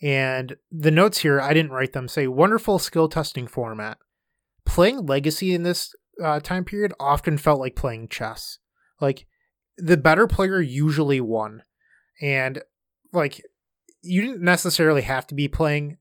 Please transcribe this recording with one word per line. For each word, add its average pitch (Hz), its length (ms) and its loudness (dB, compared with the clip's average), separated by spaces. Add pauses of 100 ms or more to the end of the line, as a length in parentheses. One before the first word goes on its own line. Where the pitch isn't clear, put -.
And 131 560 -2 (140)
the 156 220 2
notes 196 260 4
here, 139 220 2
I 139 120 0
didn't 156 200 2
write 131 200 -4
them, 127 140 -6
say, 135 220 -2
"Wonderful 190 500 2
skill 160 300 0
testing 139 400 -6
format. 110 500 -8 (640)
Playing 208 420 2
Legacy 147 460 0
in 170 120 -2
this, 175 280 -4 (300)
uh, 151 160 0
time 180 260 -4
period 202 360 -4
often 143 360 2
felt 147 220 2
like 131 160 -6
playing 113 320 -6
chess." - 520 -10 (420)
Like, 139 260 -2 (500)
the 175 200 4
better 160 320 4
player 190 320 0
usually 143 600 0
won. 110 420 -4 (580)
And, 135 420 -2 (500)
like, 156 300 -2 (580)
you 180 220 0
didn't 233 200 -6
necessarily 165 600 2
have 131 240 -4
to - 80 -12
be 143 140 -2
playing 147 520 -2